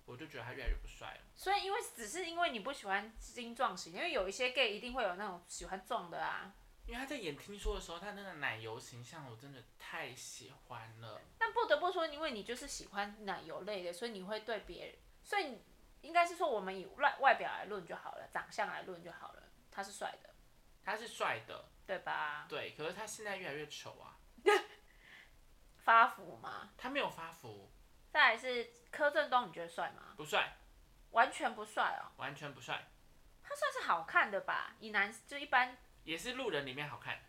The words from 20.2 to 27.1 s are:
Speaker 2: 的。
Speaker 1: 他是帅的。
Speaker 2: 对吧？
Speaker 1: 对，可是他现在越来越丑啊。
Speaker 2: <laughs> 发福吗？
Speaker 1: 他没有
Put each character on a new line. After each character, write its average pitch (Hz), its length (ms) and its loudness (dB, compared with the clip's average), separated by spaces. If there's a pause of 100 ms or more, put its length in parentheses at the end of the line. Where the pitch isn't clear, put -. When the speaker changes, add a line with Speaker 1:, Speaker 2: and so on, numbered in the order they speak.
Speaker 2:
的。 - 80 -20 (540)
Speaker 1:
他 196 100 0
是 220 140 -6
帅 143 380 2
的。 - 180 -10 (220)
Speaker 2:
对 185 140 -2
吧？ 151 480 -2
Speaker 1:
对， 131 280 -4
可 151 100 -4
是 180 60 -2
他 208 140 -6
现 214 180 -8
在 202 120 -2
越 185 100 -8
来 143 80 -4
越 151 140 -4
丑 - 320 -10
啊。 - 180 -18 (260)
Speaker 2:
<laughs> 403 80 12 (1300)
发 170 280 10
福 180 300 -6
吗？ - 420 -10
Speaker 1:
他 247 100 -6
没 277 100 0
有 202 120 2